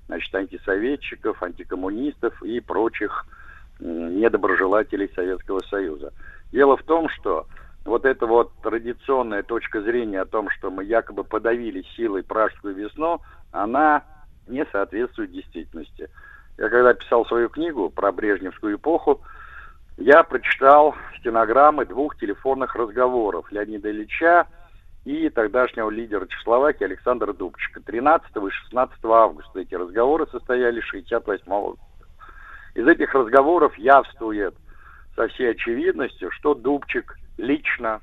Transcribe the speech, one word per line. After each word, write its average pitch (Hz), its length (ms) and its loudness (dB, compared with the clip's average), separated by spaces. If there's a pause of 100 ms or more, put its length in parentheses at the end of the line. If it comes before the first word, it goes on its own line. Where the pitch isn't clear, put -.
значит, - 260 -8
антисоветчиков, 101 1120 -4
антикоммунистов 95 960 -6
и 113 180 -6
прочих, 107 680 -4 (540)
м, 85 380 -6
недоброжелателей 98 960 2
Советского 92 440 -4 (100)
Союза. 78 420 -6 (400)
Дело 135 240 6
в - 80 -2
том, 160 240 2
что 87 400 -4 (380)
вот 113 200 0
эта 131 200 2
вот 117 260 4 (100)
традиционная 117 800 -4
точка 113 380 -6
зрения 110 380 -2
о 95 60 -2
том, 104 240 -4
что - 200 -6
мы 95 140 -8
якобы 107 400 -2
подавили 110 640 -4 (100)
силой 101 280 -4
Пражскую 104 520 -4
весну, 151 460 -6 (300)
она 143 520 2 (440)
не 127 240 -6
соответствует 101 600 -4
действительности. 82 800 -14 (480)
Я 110 100 -2
когда 123 260 4
писал 117 320 0
свою 117 220 0
книгу 143 420 -4
про 98 220 -2
брежневскую 98 640 -4
эпоху, 147 460 0 (760)
я 143 260 8
прочитал 139 720 6 (260)
стенограммы 117 640 4
двух 131 320 -4
телефонных 127 580 -4
разговоров 110 760 0
Леонида 104 420 -6
Ильича 165 540 2 (600)
и 151 240 -2
тогдашнего 113 600 0
лидера 107 380 -6
Чехословакии 131 560 0
Александра 101 480 -2
Дубчика. - 480 -10
Тринадцатого 113 720 -2
и - 20 -8
шестнадцатого 117 680 2
августа 92 420 2
эти 87 120 -12
разговоры 117 540 0
состоялись 120 560 -2
шестьдесят 113 420 -6
восьмого 95 460 -4
года. 90 100 -16 (920)
Из 113 120 0
этих 156 260 4
разговоров 139 640 4
явствует 110 760 2 (640)
со 117 120 0
всей 123 240 -2
очевидностью, 123 800 -4
что - 220 0
Дубчик 131 640 -4 (200)
лично 117 640 -4